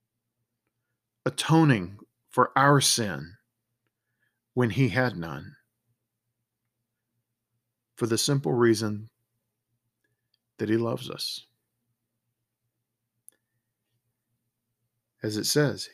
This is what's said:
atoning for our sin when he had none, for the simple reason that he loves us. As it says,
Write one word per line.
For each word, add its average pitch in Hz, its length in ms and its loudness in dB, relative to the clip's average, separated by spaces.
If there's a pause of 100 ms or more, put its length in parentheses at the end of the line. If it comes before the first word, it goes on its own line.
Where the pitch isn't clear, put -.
(1300)
atoning 135 720 2 (320)
for - 240 2
our 139 260 6
sin 90 520 -2 (1200)
when 123 180 0
he 131 200 0
had 123 260 -2
none, 80 400 -12 (2500)
for 120 100 -2
the 110 120 0
simple 143 340 -2
reason 110 560 2 (1500)
that 107 100 -4
he 110 80 2
loves 117 340 -4
us. - 340 -12 (3750)
As 107 120 -4
it 104 100 -2
says, 143 460 0